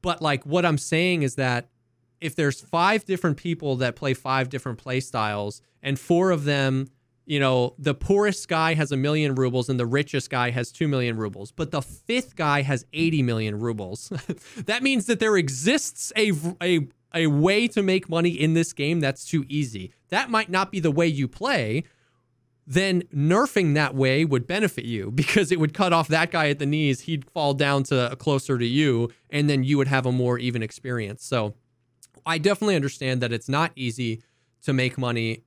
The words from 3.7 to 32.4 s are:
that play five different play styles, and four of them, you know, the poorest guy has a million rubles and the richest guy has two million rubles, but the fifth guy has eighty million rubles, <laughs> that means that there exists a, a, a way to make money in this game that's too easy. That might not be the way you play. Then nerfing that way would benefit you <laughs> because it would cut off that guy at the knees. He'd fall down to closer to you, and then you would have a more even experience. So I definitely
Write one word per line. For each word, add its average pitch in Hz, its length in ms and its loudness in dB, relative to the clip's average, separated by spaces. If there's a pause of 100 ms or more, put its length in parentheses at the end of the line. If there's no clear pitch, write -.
that 123 200 -2
play 135 160 -2
five 131 340 -2
different 127 300 -8
play 131 240 -4
styles, 104 600 -4 (220)
and 139 160 -4
four 180 320 2
of 147 140 0
them, 135 420 0 (380)
you 147 120 -2
know, 131 400 2
the 147 160 -2
poorest 202 540 0
guy 160 280 0
has 151 180 0
a 135 40 0
million 147 380 2
rubles 127 320 0
and 131 100 0
the 123 80 0
richest 139 440 -2
guy 123 220 -2
has 123 200 -4
two 160 160 -2
million 123 300 0
rubles, 101 340 -8
but 156 200 -6
the 147 100 -2
fifth - 560 -6
guy 143 240 2
has 135 320 -2
eighty 160 280 2
million 110 380 0
rubles, 107 480 -6 (300)
<laughs> - 280 -14
that 240 180 -2
means 262 240 2
that 226 120 0
there 220 160 4
exists 170 800 -2
a, 214 160 2 (320)
a, 170 240 2 (260)
a 165 140 2
way 190 400 4
to 214 160 0
make 190 240 0
money 170 220 2
in 175 240 0
this 165 180 2
game 156 300 -2
that's 135 240 -2
too 151 240 0
easy. 117 420 -4 (180)
That 240 200 -2
might 220 200 0
not 190 220 0
be 196 80 -4
the 160 120 2
way 165 160 2
you 139 200 -2
play. 160 560 -2 (840)
Then 180 340 2 (140)
nerfing 170 580 2
that 147 220 2
way 135 300 2
would 135 200 0
benefit 190 400 -2
you 107 260 -4
<laughs> 123 40 -6
because 160 360 2
it 175 80 0
would 156 140 0
cut 185 200 0
off 165 160 2
that 160 220 2
guy 156 180 0
at 143 100 -2
the 143 80 -2
knees. 143 340 2
He'd 156 300 -6
fall 143 220 0
down 139 320 2
to 123 340 0
closer 139 400 0
to 120 60 0
you, 120 460 2 (180)
and 147 200 2
then 135 140 2
you 143 140 2
would 135 100 2
have 131 180 0
a 123 60 0
more 123 260 0
even 120 240 -2
experience. 110 640 -8
So 107 320 -2 (680)
I 165 120 -2
definitely 196 380 2